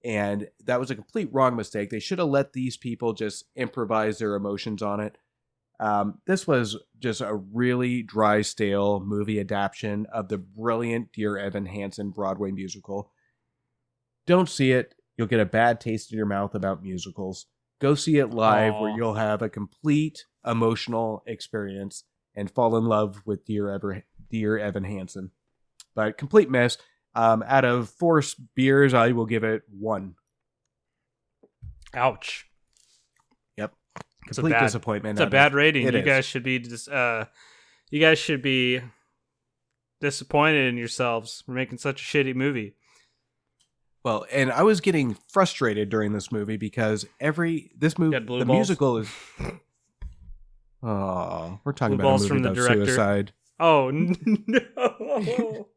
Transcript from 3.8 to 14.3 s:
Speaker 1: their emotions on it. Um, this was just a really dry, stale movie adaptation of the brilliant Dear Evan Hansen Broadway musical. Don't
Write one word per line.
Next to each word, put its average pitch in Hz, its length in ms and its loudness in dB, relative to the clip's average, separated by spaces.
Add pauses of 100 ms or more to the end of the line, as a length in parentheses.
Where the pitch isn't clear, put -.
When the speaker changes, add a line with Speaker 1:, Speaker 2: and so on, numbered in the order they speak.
Speaker 1:
their 104 180 -2
emotions 101 460 -6
on 104 180 -4
it. - 180 -8 (640)
Um, 104 460 -2
this 185 200 -2
was 120 300 0 (220)
just 113 220 -4
a 107 140 -4
really 123 680 -2
dry, 107 400 2
stale 101 580 0
movie 104 400 -4
adaptation 101 680 -4
of 107 220 -8
the 104 100 -6
brilliant 113 760 -4
Dear 104 240 -4
Evan 98 300 -6
Hansen 101 440 -10
Broadway 95 420 -4
musical. 95 580 -10 (1160)
Don't 180 220 6